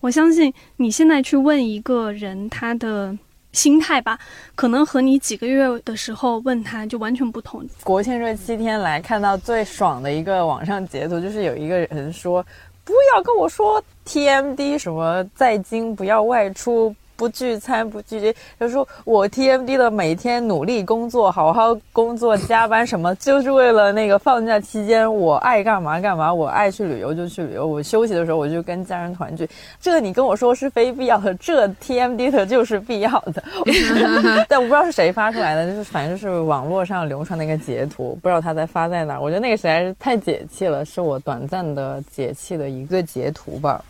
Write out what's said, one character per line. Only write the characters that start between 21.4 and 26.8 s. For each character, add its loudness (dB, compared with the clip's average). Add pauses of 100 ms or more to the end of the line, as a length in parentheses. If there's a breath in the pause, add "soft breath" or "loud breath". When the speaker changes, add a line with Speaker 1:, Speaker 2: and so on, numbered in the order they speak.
Speaker 2:
好 4 (160)
工 0
作， 2
加 2
班 2
什 -4
么， 0
就 2
是 0
为 6
了 6
那 2
个 4
放 2
假 2
期 -6
间 4
我 4
爱 2
干 2
嘛 -2
干 0
嘛， 2
我 0
爱 2
去 -6